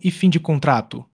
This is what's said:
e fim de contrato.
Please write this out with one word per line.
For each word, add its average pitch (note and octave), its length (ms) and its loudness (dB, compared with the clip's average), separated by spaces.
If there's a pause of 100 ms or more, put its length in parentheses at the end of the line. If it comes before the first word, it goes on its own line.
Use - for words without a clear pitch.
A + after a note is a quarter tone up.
e F#3 80 -2
fim F3+ 200 2
de E3 80 2
contrato. C3+ 680 -2 (140)